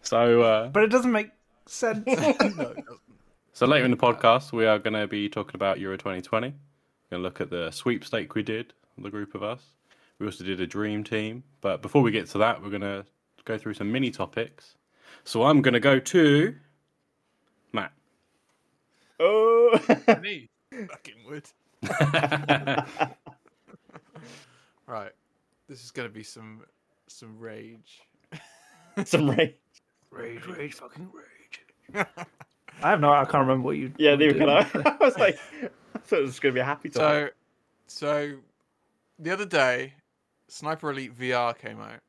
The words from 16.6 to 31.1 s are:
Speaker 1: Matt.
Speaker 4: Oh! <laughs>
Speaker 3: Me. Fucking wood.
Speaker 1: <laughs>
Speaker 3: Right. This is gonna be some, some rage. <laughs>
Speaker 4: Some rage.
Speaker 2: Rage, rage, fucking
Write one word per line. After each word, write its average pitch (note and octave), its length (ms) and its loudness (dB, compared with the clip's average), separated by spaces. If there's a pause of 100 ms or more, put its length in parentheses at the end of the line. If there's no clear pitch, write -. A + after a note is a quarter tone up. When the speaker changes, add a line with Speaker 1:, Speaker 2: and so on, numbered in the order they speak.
Speaker 1:
Matt. G#2 180 -6 (1300)
Speaker 4:
Oh! A3+ 600 4 (240)
<laughs> G3+ 180 4
Speaker 3:
Me. E3+ 280 -12 (220)
Fucking C3 560 -18
wood. D3 160 -16 (400)
Speaker 1:
<laughs> D3 1040 -2 (2000)
Speaker 3:
Right. G#2+ 240 -12 (560)
This B2 160 -20
is A#2+ 80 -20
gonna B2 180 -10
be G#2+ 140 -18
some, A2 400 -20 (440)
some A2 320 -20
rage. A2+ 640 -20 (500)
<laughs> - 540 -14
Speaker 4:
Some D#3 240 2
rage. D3+ 260 0 (540)
Speaker 2:
Rage, A#2 360 -16
rage, D#3+ 280 -14
fucking D3 400 -20